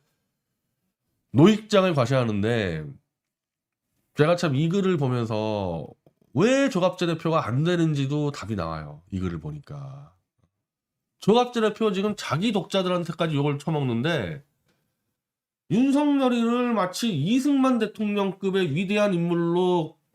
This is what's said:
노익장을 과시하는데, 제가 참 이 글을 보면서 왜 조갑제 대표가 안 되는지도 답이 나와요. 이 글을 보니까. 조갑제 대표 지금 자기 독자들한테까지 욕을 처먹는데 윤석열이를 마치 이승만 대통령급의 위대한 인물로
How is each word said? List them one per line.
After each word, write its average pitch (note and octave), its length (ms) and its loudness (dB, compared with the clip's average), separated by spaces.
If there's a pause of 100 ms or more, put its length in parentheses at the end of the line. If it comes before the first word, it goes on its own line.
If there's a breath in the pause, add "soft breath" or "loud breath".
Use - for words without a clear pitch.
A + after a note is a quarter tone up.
(1300)
노익장을 F#3+ 600 6
과시하는데, A2 920 0 (1300)
제가 D#3+ 220 4
참 E3+ 180 0
이 D#3 140 0
글을 F#3 280 0
보면서 G#2+ 920 -2 (460)
왜 C4 360 2
조갑제 F3+ 360 -2
대표가 D#3+ 400 -2
안 C3 180 0
되는지도 D3+ 680 0
답이 A2 240 -8
나와요. D#2+ 560 -8
이 G2 80 -4
글을 F2 220 -4
보니까. D2 720 -14 (1040)
조갑제 A#3+ 420 2
대표 G#3+ 300 0
지금 G3 260 -2
자기 F#3+ 360 -2
독자들한테까지 F3 840 -2
욕을 C#3+ 240 0
처먹는데 B2+ 840 -4 (1300)
윤석열이를 B3 1040 2
마치 G3 380 -2
이승만 C4 680 2
대통령급의 G3 960 -2
위대한 G3+ 400 0
인물로 E3+ 840 0 (160)